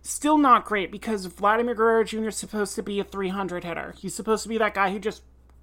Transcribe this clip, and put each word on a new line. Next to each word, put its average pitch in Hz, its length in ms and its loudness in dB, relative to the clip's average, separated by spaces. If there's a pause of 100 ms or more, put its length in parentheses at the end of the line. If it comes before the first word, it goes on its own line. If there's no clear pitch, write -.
Still - 360 0
not 254 280 6
great, 196 260 -2
because 202 360 -6
Vladimir 220 480 2
Guerrero 226 280 4
Junior 220 280 -2
is 202 60 -10
supposed 202 380 -4
to 214 80 -4
be 202 160 -4
a 196 60 -2
three 196 240 -4
hundred 180 340 -4
hitter. 170 340 -8
He's - 160 -10
supposed 208 300 -2
to 196 60 -10
be 226 100 -2
that 214 160 2
guy 196 160 2
who 208 80 -4
just 202 240 -6 (400)